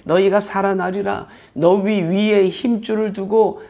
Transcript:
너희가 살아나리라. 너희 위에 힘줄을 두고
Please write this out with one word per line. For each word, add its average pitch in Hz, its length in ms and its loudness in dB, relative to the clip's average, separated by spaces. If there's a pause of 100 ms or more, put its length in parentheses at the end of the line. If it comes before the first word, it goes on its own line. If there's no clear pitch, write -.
너희가 190 380 2
살아나리라. 196 880 -4 (240)
너희 190 500 2
위에 196 460 2
힘줄을 220 640 -2
두고 208 580 0